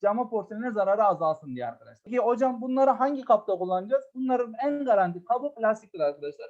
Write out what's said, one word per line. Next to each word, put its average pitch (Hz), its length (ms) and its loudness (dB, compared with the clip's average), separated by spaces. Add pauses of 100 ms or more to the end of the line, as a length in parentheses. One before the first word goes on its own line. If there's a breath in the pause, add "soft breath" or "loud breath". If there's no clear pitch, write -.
cama 214 260 0
porselene 220 420 -6
zararı 208 340 2
azalsın 156 500 0
diye 123 120 -6
arkadaşlar. - 380 -14
Peki 240 140 -4
hocam 240 420 2
bunları 262 300 2
hangi 262 340 0
kapta 214 340 2
kullanacağız? 185 460 -2 (100)
Bunların 254 480 -2
en 285 220 -2
garanti 185 400 2
kabı 262 300 -2
plastiktir 214 460 -2
arkadaşlar. 147 500 -4